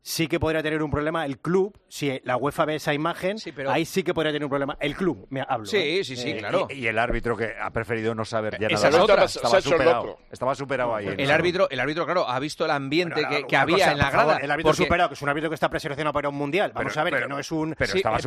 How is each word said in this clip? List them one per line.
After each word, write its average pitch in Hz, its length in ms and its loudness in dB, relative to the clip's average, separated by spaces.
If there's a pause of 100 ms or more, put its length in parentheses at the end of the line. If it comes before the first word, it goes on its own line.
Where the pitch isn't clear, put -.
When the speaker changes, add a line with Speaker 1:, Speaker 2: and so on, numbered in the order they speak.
Speaker 1:
sí - 280 -4
que 165 120 0
podría 160 220 0
tener 151 200 0
un 151 80 -2
problema 151 360 -2
el 135 120 -6
club. 185 400 0 (100)
Si 143 360 -4
la 127 140 0
uefa 143 260 0
ve 151 120 -2
esa 147 180 -2
imagen, 170 440 -2
Speaker 2:
Sí, 170 140 -12
pero 135 180 -6
Speaker 1:
ahí 156 140 2
sí 190 180 -2
que 175 120 -2
podría 156 180 0
tener 147 120 -2
un 143 40 -6
problema 139 320 -2
el 147 160 -2
club, 160 340 -2
me 131 160 -4
hablo, 117 200 -2
Speaker 2:
Sí, 208 100 -2
Speaker 1:
¿eh? 175 280 0
Speaker 2:
sí, 123 120 -8
sí, 123 140 -4
Speaker 1:
Eh, 147 80 -6
Speaker 2:
claro. 131 320 -2
Speaker 3:
Y, 139 40 -8
y 131 120 -4
el 110 120 2
árbitro 117 380 0
que 110 240 -4
ha 104 100 -4
preferido 113 440 -2
no 110 100 -4
saber 107 340 -4
ya 107 100 0
Speaker 4:
Esa 107 80 2
Speaker 3:
nada. 104 120 4
Speaker 2:
Esa 147 80 6
es 180 80 8
otra. 208 100 6
Speaker 4:
ha - 40 4
pasado, 156 280 2
Speaker 3:
Estaba 120 40 4
Speaker 4:
se 151 60 6
ha - 40 8
hecho 147 160 -2
Speaker 3:
superado. 123 300 4
Speaker 4:
loco. 98 140 -12 (100)
Speaker 3:
Estaba 131 240 -2
superado 127 420 -2
ahí 104 100 -4
en 98 80 -2
Speaker 2:
El - 60 -6
Speaker 3:
ese 139 120 2
Speaker 2:
árbitro, 170 360 2
el 131 120 -4
árbitro, 156 260 -2
claro, 165 220 0
ha 123 100 -2
visto 147 260 -4
el 156 60 0
ambiente 147 460 0
Speaker 1:
Bueno, 147 120 0
Speaker 2:
que, 139 120 -2
Speaker 1:
una 135 60 -8
Speaker 2:
que 147 100 2
había 143 200 4
Speaker 1:
cosa, 170 160 6
Speaker 2:
en 147 60 0
la 143 60 4
Speaker 1:
por 139 80 0
favor, 190 160 4
Speaker 2:
grada, 151 160 2
Speaker 1:
el 143 60 -4
árbitro 156 200 2
Speaker 2:
porque 156 140 2
Speaker 1:
superado, 175 260 4
que 139 40 -10
es - 80 -12
un 139 60 -2
árbitro 151 220 -2
que 160 40 -4
está 156 140 0
preseleccionado 151 460 -4
para 143 160 0
un 143 60 -8
mundial. 147 380 -2
Vamos 110 200 -4
Speaker 3:
Pero, 151 60 -2
Speaker 1:
a 156 40 2
ver, 175 80 0
Speaker 3:
pero, 120 140 0
Speaker 1:
que - 80 -8
no 143 40 -4
es 139 140 -8
un 156 240 -2
Speaker 3:
pero 131 160 0
Speaker 1:
Sí, 190 60 0
Speaker 3:
estaba 117 180 2
Speaker 1:
P 127 100 -2